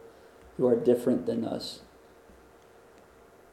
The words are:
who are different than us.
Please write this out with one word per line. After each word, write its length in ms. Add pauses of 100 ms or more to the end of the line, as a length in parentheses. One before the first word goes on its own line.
(580)
who 100
are 80
different 500
than 180
us. 360 (1700)